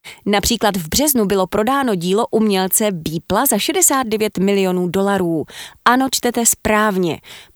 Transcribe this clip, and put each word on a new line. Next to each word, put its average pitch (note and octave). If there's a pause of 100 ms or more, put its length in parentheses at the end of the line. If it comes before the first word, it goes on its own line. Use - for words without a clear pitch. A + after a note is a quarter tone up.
(260)
Například G3+
v D#3+
březnu B3+
bylo F#3+
prodáno A#3+
dílo F#3
umělce G#3
Beepla E3+
za A#3+
šedesát C#4
devět G#3+
milionů F#3
dolarů. F#3 (400)
Ano, C4
čtete A#3+
správně. G#3 (340)